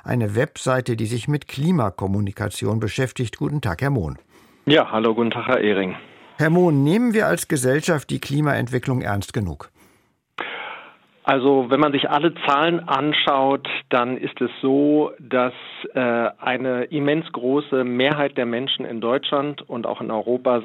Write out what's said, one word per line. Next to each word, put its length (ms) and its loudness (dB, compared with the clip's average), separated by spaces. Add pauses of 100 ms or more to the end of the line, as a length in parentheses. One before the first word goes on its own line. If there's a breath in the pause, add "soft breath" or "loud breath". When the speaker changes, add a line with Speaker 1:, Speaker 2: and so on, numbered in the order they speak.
Speaker 1:
eine 320 -2
Webseite, 640 0
die 80 -2
sich 240 -6
mit 180 -2
Klimakommunikation 1300 -2
beschäftigt. 560 -4
Guten 240 -4
Tag, 200 -2
Herr 80 0
Mohn. 280 -2 (480 soft breath)
Speaker 2:
Ja, 260 4
hallo, 240 2
guten 160 0
Tag, 160 -6
Herr 140 4
Ehring. 340 2 (420)
Speaker 1:
Herr 120 2
Mohn, 340 4
nehmen 300 2
wir 140 2
als 200 0
Gesellschaft 600 0
die 100 -2
Klimaentwicklung 800 0
ernst 320 -4
genug? 380 -6 (1500 loud breath)
Speaker 2:
Also, 460 4
wenn 100 4
man 140 4
sich 160 0
alle 240 2 (120)
Zahlen 360 2
anschaut, 880 0 (180)
dann 300 0
ist 240 -6
es 100 -2 (100)
so, 580 4
dass, 340 0 (400)
äh, 80 0
eine 840 0
immens 460 -2
große 540 0
Mehrheit 500 0
der 100 0
Menschen 400 -4
in 140 -8
Deutschland 640 -2
und 260 -8
auch 140 -6
in 100 -6
Europa 540 0